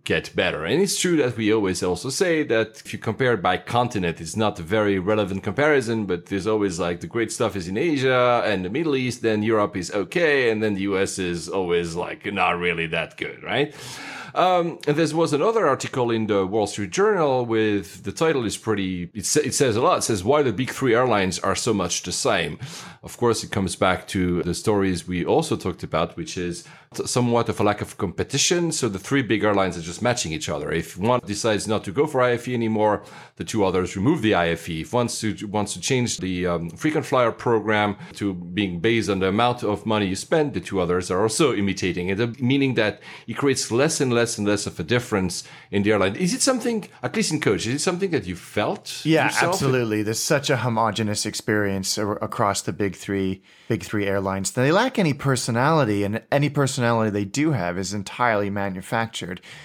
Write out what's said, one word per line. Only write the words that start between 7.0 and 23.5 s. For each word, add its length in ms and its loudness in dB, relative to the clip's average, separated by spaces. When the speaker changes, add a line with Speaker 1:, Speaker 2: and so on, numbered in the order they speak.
Speaker 1:
the 60 -10
great 260 -2
stuff 240 -2
is 100 -6
in 120 -4
Asia 680 2
and 180 0
the 80 -4
Middle 240 0
East, 280 -2
then 200 2
Europe 320 2
is 160 -6
okay, 600 2
and 120 0
then 120 2
the 80 -2
U 160 2
S 200 0
is 300 -2
always, 460 0
like, 360 -6
not 280 2
really 300 0
that 280 -4
good, 260 -8
right? 320 -2
Um, 520 2
and 80 2
there 220 0
was 160 2
another 340 2
article 440 0
in 160 0
the 200 2
Wall 200 0
Street 240 -6
Journal 560 2
with, 580 0
the 80 -6
title 320 2
is 140 -2
pretty, 560 -2
it 100 -8
sa-, 160 2
it 140 -2
says 200 2
a 60 2
lot. 180 4
It 40 -2
says, 200 -2
"Why 200 4
the 100 2
big 180 -2
three 240 2
airlines 460 2
are 160 0
so 160 0
much 300 -2
the 100 -8
same." 460 0
Of 140 -16
course, 260 2
it 80 -10